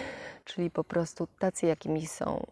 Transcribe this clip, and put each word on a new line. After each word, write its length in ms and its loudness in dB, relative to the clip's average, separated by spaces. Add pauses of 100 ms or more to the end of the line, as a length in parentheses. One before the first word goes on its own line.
(440)
Czyli 260 -2
po 140 0
prostu 440 0 (100)
tacy, 280 2
jakimi 400 2
są, 460 -2